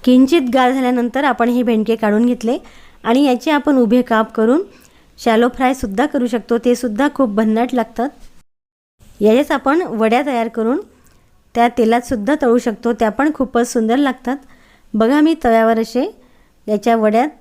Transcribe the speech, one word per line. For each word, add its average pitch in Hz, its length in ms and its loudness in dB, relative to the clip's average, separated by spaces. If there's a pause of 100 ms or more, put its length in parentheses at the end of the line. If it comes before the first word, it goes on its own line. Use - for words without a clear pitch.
किंचित 262 500 4
गार 254 180 2
झाल्यानंतर 254 520 -2
आपण 240 240 0
हे 247 140 0
भेंडके 220 340 0
काढून 214 300 0
घेतले 240 300 -2 (480)
आणि 240 200 2
याचे 262 260 0
आपण 294 280 0
उभे 240 240 2
काप 220 300 -2
करून 240 300 2 (560)
शॅलो 233 300 2
फ्रायसुद्धा 254 580 -2
करू 277 200 -2
शकतो, 233 320 -2
ते 247 160 0
सुद्धा 247 400 -2
खूप 262 160 0
भन्नाट 220 440 0
लागतात. 226 340 -4 (1120)
याच्याच 226 300 2
आपण 294 400 0
वड्या 220 360 0
तयार 233 220 -4
करून 233 320 -2 (760)
त्या 240 140 2
तेलातसुद्धा 240 760 0
तळू 240 160 2
शकतो, 233 340 -4
त्या 220 180 0
पण 269 240 0
खूपच 240 380 -2
सुंदर 233 240 0
लागतात. 269 400 -2 (580)
बघा, 226 260 2
मी 320 140 2 (100)
तव्यावर 226 360 2
असे 247 260 -4 (600)
याच्या 214 300 0
वड्या 220 300 2 (140)